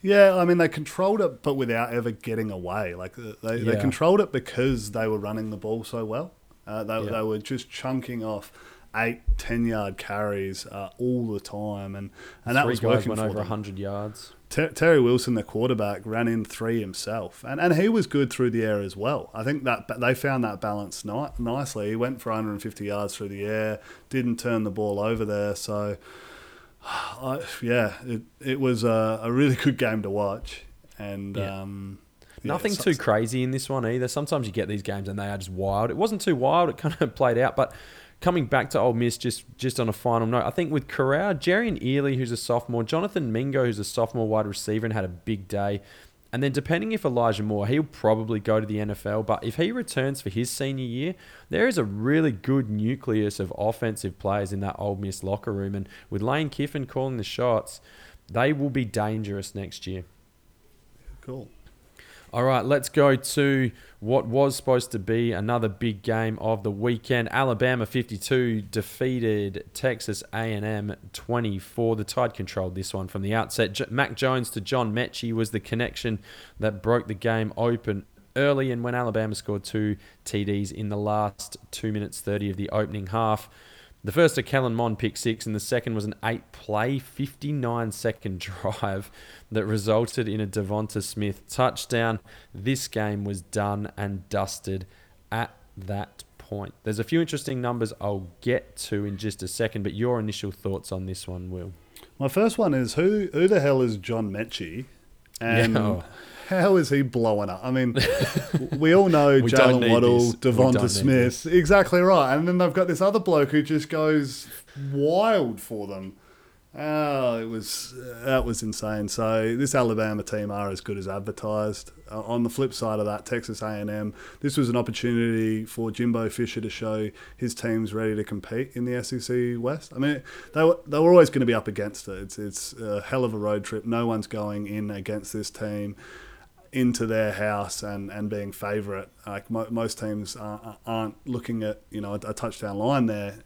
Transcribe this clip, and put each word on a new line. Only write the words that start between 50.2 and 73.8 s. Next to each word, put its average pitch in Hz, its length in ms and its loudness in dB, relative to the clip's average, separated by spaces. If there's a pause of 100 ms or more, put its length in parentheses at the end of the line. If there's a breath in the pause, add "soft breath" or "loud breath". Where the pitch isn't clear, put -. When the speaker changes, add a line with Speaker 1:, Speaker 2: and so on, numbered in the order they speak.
Speaker 2:
for 101 80 -6
his 113 180 -2
senior 135 380 -4
year, 135 280 -4 (360 loud breath)
there 208 180 4
is 220 80 0
a 135 80 2
really 123 480 2
good 123 380 0
nucleus 107 680 0
of 92 200 -4
offensive 107 600 -2
players 101 320 -2
in 98 100 -4
that 98 180 -4
Ole 101 180 -2
Miss 98 260 -6
locker 101 300 -4
room. 98 220 -2
And 98 120 -4 (220 loud breath)
with 101 140 -4
Lane 143 260 0
Kiffin 139 380 -4
calling 131 320 -4
the 104 60 -4
shots, - 580 0 (480 loud breath)
they 123 240 2
will 143 160 0
be 127 160 0
dangerous 104 680 -4
next 95 320 -10
year. 92 180 -8 (1160)
Speaker 1:
Cool. 131 280 -12 (840 loud breath)
Speaker 2:
All 120 120 0
right, 127 200 4
let's 135 240 2
go 143 260 6
to 135 560 2 (300 loud breath)
what 113 260 2
was 131 300 2
supposed 127 360 2
to 113 60 -4
be 117 340 2
another 110 360 0
big 101 320 -4
game 110 400 0
of 110 220 0
the 107 80 0
weekend. 113 600 0
Alabama 127 540 2
fifty-two 117 800 0
defeated 107 1120 -2
Texas 110 580 -4
A 104 60 -6
and 110 260 -4
M 104 320 -4 (160)
twenty-four. 113 800 -2
The 107 100 -2
Tide 120 280 0
controlled 92 420 -6
this 95 200 -8
one 95 120 -4
from 98 140 -6
the 101 140 0
outset. 107 400 0
J-, 135 160 -2